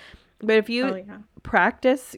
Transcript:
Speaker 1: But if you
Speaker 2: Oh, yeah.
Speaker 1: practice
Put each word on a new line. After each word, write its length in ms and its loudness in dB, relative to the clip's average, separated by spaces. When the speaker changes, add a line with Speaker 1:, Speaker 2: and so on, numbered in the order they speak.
Speaker 1:
But 180 2
if 120 0
you 180 -2
Speaker 2:
Oh, 80 -4
yeah. 220 -16
Speaker 1:
practice 760 0